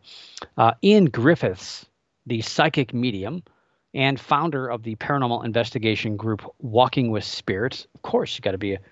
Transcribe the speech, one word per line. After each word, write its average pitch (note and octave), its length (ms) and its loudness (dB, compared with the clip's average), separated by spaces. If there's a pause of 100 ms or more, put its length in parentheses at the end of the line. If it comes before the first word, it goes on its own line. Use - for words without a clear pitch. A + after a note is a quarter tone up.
(580)
Uh, A#2 160 6 (100)
Ian G3+ 220 8
Griffiths, A#2+ 800 0 (400)
the A#2+ 160 -4
psychic D3+ 520 0
medium A#2+ 500 -4 (500)
and C3+ 260 0
founder D3 480 0
of A#2+ 160 -6
the A2+ 120 -6
paranormal B2 500 -2
investigation A2 720 -2
group A2 260 -4 (160)
Walking B2 520 2
with G#2 120 -2
Spirits. - 720 -6
Of - 80 -20
course, - 320 -2
you - 60 -12
gotta F#2+ 160 -2
be G2 160 -4
a F#2+ 60 -6 (120)